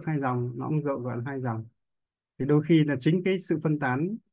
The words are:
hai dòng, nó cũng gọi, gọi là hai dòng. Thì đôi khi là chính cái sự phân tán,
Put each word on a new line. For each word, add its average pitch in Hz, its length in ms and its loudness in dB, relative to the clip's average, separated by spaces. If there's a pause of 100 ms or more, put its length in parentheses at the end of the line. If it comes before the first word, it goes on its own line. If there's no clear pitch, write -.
hai 151 140 -2
dòng, 123 380 -2
nó 131 100 -6
cũng 151 140 0
gọi, 143 180 -2
gọi 120 180 -6
là 117 80 -6
hai 135 160 -6
dòng. 113 240 -4 (720)
Thì 131 60 -4
đôi 147 220 4
khi 160 160 6
là 147 160 0
chính 170 260 2
cái 190 140 2
sự 170 240 -2
phân 151 160 0
tán, 147 380 0 (160)